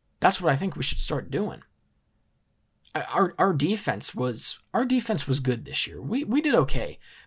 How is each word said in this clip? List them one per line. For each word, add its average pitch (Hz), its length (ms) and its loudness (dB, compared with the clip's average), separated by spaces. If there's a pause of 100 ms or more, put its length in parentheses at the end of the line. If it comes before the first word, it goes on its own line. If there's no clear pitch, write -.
(200)
That's 185 180 4
what 165 140 2
I 135 40 2
think 180 200 -2
we 147 60 -4
should - 180 0
start 143 300 -4
doing. 190 320 -4 (1300)
I, 156 80 -4
our, 180 360 0
our 185 160 4
defense 147 600 -2
was, 120 440 -2 (160)
our 240 100 2
defense 240 420 0
was 139 140 0
good 123 240 -2
this 69 220 -4
year. 82 160 -12
We, 214 220 -2
we 262 180 0
did 294 120 2
okay. 131 440 4 (280)